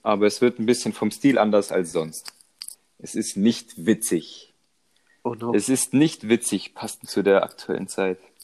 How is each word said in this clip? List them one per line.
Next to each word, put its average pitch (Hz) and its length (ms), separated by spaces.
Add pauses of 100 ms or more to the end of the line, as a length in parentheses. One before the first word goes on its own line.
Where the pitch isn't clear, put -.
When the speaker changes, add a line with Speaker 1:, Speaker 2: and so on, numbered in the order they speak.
Speaker 1:
Aber 104 240
es - 140
wird 120 180
ein 110 80
bisschen 120 260
vom 107 200
Stil 135 260
anders 104 320
als 87 220
sonst. 80 400 (680)
Es - 160
ist - 220
nicht 98 500
witzig. - 640 (720)
Speaker 2:
Oh 120 120
no. 117 200
Speaker 1:
Es 104 140
ist 131 260
nicht 143 340
witzig, - 460
passend - 360
zu 101 120
der 98 200
aktuellen - 460
Zeit. 95 300 (260)